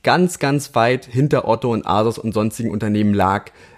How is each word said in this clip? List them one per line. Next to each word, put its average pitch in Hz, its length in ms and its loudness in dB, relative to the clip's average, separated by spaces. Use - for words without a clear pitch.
ganz, 175 360 2
ganz 139 360 -2
weit 123 320 0
hinter 131 420 0
Otto 117 240 0
und 110 140 -4
ASOS 110 320 0
und 113 160 -6
sonstigen 110 360 -2
Unternehmen 104 440 0
lag, 98 360 0